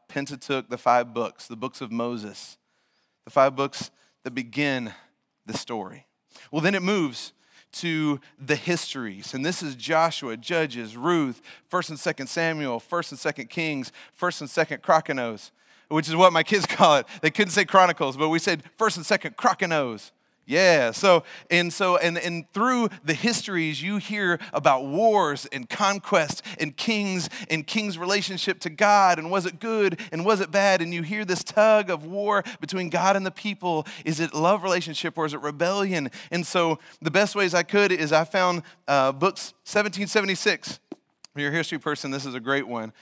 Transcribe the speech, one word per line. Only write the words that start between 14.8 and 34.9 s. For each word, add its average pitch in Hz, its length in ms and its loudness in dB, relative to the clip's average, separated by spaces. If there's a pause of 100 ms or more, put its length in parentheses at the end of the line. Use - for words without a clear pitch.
Croconos, 135 680 0 (380)
which 156 200 0
is 160 80 -2
what 180 180 8
my 160 80 4
kids 190 240 0
<laughs> - 20 -6
call 156 280 6
it. 127 100 2 (160)
They 156 80 4
couldn't 196 220 0
say 190 120 4
Chronicles, 165 540 4
but 156 100 2
we 165 100 2
said 165 260 -2 (120)
First 214 220 0
and 160 80 -10
Second 175 320 -2
Croconos. 160 720 0 (380)
Yeah, 151 440 6
so, 175 320 6 (260)
and 175 220 2
so, 185 240 2
and, 170 200 2
and 170 360 -6
through 240 380 2 (140)
the 156 100 0
histories, 160 680 -2
you 196 140 -4
hear 196 420 -2 (140)
about 143 340 2
wars 175 600 2
and 131 220 -10
conquest 196 720 0 (200)
and 151 160 -6
kings 202 520 -2 (220)
and 156 160 -2
kings' 208 320 -4
relationship 185 640 -2
to 170 100 -8
God, 196 480 4
and 160 100 -8
was 185 160 0
it 175 140 -8
good 214 400 0 (140)
and 165 120 -4
was 208 160 2
it 175 120 -4
bad, 196 300 4
and 170 120 -4
you 170 80 -4
hear 214 220 -6
this 180 180 -2
tug 214 480 4
of 156 160 -6
war 202 380 -2 (160)
between 180 300 -6
God 185 260 4
and 190 100 0
the 185 60 -4
people. 180 560 -4 (160)
Is 156 160 -2
it 165 140 -2
love 175 280 2
relationship 165 560 -2